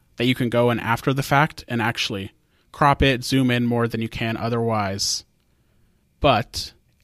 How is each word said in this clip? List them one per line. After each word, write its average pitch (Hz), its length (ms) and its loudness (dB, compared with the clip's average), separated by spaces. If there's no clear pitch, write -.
that 120 100 0
you 127 80 4
can 120 160 -2
go 120 200 2
in 117 100 0
after 120 340 0
the 139 80 -2
fact 143 460 0
and 120 120 -2
actually 107 520 -4
crop 143 300 2
it, 131 220 2
zoom 135 260 2
in 120 160 2
more 117 220 0
than 113 140 -6
you 113 60 -6
can 113 280 -4
otherwise. 110 880 -2
But - 520 0